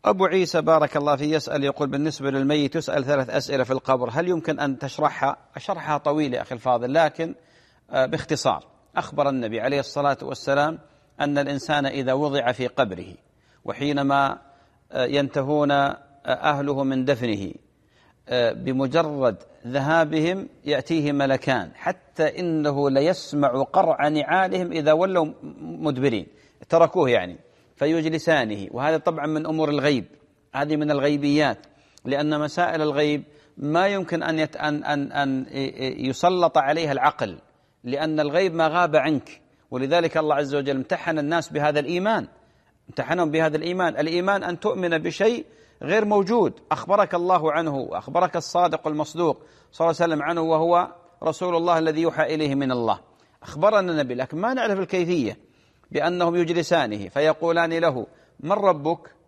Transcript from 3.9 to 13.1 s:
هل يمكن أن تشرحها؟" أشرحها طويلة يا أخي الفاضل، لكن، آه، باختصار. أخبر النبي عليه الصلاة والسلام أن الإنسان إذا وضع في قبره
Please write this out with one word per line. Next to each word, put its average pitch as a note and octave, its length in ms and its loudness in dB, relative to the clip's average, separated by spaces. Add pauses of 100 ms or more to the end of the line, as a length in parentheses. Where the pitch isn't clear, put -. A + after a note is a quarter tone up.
هل E3 140 0
يمكن D#3+ 320 -2
أن C3+ 200 -4
تشرحها؟" C#3 580 -2 (180)
أشرحها D#3 420 -4
طويلة D3 400 0
يا - 40 -4
أخي - 140 -8
الفاضل، B2 380 0
لكن، E3 420 0 (560)
آه، C3 140 2
باختصار. A#2+ 580 -2 (320)
أخبر C#3+ 340 0
النبي A2+ 320 -4
عليه C#3 180 0
الصلاة C#3+ 420 -2
والسلام C#3 580 -2 (420)
أن C#3+ 160 0
الإنسان C#3+ 480 -2
إذا C3+ 280 -2
وضع C#3 380 0
في B2 160 -2
قبره F2+ 460 -4 (520)